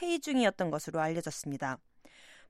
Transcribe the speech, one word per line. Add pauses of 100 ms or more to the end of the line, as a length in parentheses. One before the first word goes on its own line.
회의
중이었던
것으로
알려졌습니다. (720)